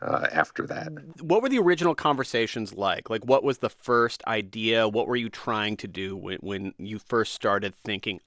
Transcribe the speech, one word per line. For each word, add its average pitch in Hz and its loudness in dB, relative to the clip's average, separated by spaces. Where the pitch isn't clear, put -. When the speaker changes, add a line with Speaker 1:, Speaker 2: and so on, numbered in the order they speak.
Speaker 1:
uh, - 0
after - 0
that. - -8
Speaker 2:
What 175 2
were 262 2
the 262 2
original 175 4
conversations 120 0
like? 90 -2
Like, 110 -2
what 135 6
was 135 0
the 117 0
first 120 0
idea? 110 2
What 107 0
were 120 0
you 117 -2
trying 107 -2
to - -10
do 95 -8
when, 95 -8
when 98 -6
you 104 -10
first - 0
started 101 0
thinking 101 -6